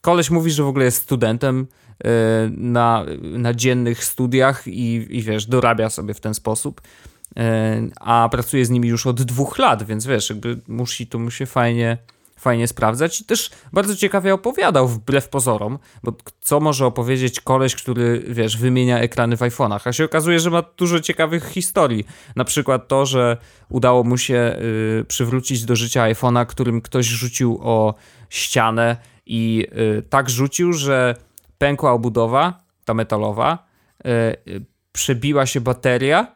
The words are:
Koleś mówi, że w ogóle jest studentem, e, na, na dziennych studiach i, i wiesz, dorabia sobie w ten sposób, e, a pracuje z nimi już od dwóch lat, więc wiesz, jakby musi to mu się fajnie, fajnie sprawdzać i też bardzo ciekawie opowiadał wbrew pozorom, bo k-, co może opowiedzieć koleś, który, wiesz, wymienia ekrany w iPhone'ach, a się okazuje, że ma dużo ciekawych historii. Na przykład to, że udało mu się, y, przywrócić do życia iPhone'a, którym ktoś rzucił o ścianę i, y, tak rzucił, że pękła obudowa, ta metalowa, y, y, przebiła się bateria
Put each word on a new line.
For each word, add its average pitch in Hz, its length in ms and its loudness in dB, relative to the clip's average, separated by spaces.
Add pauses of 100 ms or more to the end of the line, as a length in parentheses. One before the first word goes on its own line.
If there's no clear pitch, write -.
Koleś 170 300 2
mówi, 165 200 2
że 147 120 0
w 143 60 2
ogóle 135 160 2
jest 123 180 2
studentem, 127 640 0 (380)
e, - 40 0 (480)
na, 117 480 2 (180)
na 117 320 -4
dziennych 120 500 0
studiach 131 640 0
i, 117 420 -4
i 117 120 -4
wiesz, 107 240 -2
dorabia 117 440 2
sobie 104 240 -8
w - 60 -16
ten 107 140 -6
sposób, - 460 -6 (560)
e, 110 460 0 (180)
a 117 280 2
pracuje 123 360 0
z 117 60 0
nimi 120 180 2
już 117 180 -2
od 123 160 0
dwóch 123 360 -2
lat, 131 240 4
więc 107 240 -6
wiesz, 127 240 -2
jakby 120 380 -6
musi 120 380 -8
to - 120 -8
mu 117 120 -4
się 131 160 -8
fajnie, 117 520 0 (400)
fajnie 117 300 0
sprawdzać 123 520 0
i - 40 -18
też - 260 -2 (220)
bardzo 202 240 0
ciekawie 190 380 0
opowiadał 190 540 2
wbrew 123 400 -2
pozorom, 120 500 -2 (240)
bo 117 100 -6
k-, - 60 -14 (220)
co 147 200 0
może 139 260 2
opowiedzieć 123 540 0
koleś, 131 340 2
który, 120 540 -2
wiesz, 117 280 -2
wymienia 123 420 2
ekrany 117 380 0
w 110 40 -4
iPhone'ach, 120 440 -2
a 123 80 -4
się 143 120 0
okazuje, 165 360 2
że 170 100 0
ma 170 120 2 (140)
dużo 175 240 0
ciekawych 160 500 -2
historii. 143 560 0 (300)
Na 123 80 0
przykład 131 440 -2
to, 135 180 2
że 123 300 2 (320)
udało 123 360 4
mu 123 140 2
się, 120 380 0 (440)
y, 107 80 -4
przywrócić 123 560 -2
do 117 120 2
życia 117 280 0
iPhone'a, 120 420 2
którym 117 340 -2
ktoś 123 260 -2
rzucił 117 560 -2
o 110 320 2 (360)
ścianę 117 680 0 (300)
i, 113 400 0 (320)
y, 107 40 -6
tak 135 280 0
rzucił, 139 420 0
że 135 420 0 (440)
pękła 143 340 2
obudowa, 120 680 0 (240)
ta 113 100 -2
metalowa, 110 720 -2 (400)
y, - 20 -4 (440)
y, 101 120 -12 (280)
przebiła 135 540 0
się 127 140 -2
bateria 131 760 2